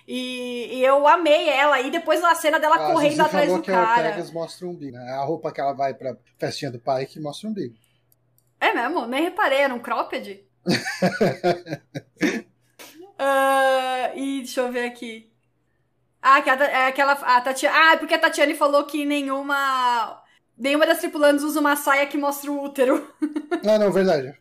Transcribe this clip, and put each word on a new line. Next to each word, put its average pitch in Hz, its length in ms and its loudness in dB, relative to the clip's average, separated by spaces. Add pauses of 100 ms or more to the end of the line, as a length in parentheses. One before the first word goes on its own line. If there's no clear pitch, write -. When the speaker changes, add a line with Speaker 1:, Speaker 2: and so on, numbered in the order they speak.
Speaker 1:
E, 247 680 -8
e 254 80 2
eu 285 220 6
amei 330 420 4
ela. 277 320 2
E 269 80 -4
depois 320 340 0
a 339 120 4
cena 311 240 2
dela 311 160 4
Speaker 2:
Ah, 320 140 0
a - 20 2
Speaker 1:
correndo 302 180 2
Speaker 2:
Zizi - 120 0
Speaker 1:
atrás 190 240 2
Speaker 2:
falou 180 140 2
Speaker 1:
do - 60 -6
Speaker 2:
que 190 60 -4
Speaker 1:
cara. 180 160 4 (160)
Speaker 2:
a - 60 -2
Ortegas 160 220 -6
mostra 165 360 -10
o - 20 -8
umbigo, 147 260 -12
né? 123 180 -12
A 139 120 -4
roupa 160 260 -4
que - 80 -10
ela 139 140 -2
vai 135 220 -2
pra 131 200 -10 (220)
festinha 143 320 -6
do 123 80 -10
pai 135 300 -4
que - 120 -18
mostra 151 280 -10
o 220 40 -6
umbigo. 156 220 -8 (880)
Speaker 1:
É 370 140 2
mesmo? 269 320 -4
Nem 262 160 -2
reparei, 339 380 0
era 269 120 2
um 240 60 -8
cropped? 226 680 -8 (180)
Speaker 2:
<laughs> - 1800 -4 (720)
Speaker 1:
Ah, 269 960 2
e 277 240 -6
deixa 254 220 -6
eu 247 100 -4
ver 240 140 -4
aqui. 233 460 -14 (880)
Ah, 285 200 6
que 294 80 0
a, 262 60 4
é 262 320 2
aquela, 277 260 2
a 247 280 2
Tatiana, 262 360 -2
ah, 320 160 8
é 320 40 4
porque 320 160 -4
a 320 60 2
Tatiane 311 340 2
falou 285 320 2
que 294 200 -4
nenhuma, 277 1160 -2 (360)
nenhuma 285 280 2
das 320 140 0
tripulantes 285 440 2
usa 302 160 -2
uma 294 160 2
saia 285 320 0
que 294 100 -6
mostra 285 340 -4
o 285 120 -4
útero. 277 440 0 (140)
<laughs> 302 460 -6
Speaker 2:
Ah, 214 120 4
não, 208 120 4
verdade. 160 500 0